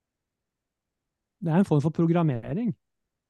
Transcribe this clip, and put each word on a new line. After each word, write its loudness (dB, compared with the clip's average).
Det -2
er 4
en 0
form 2
for -2
programmering. 0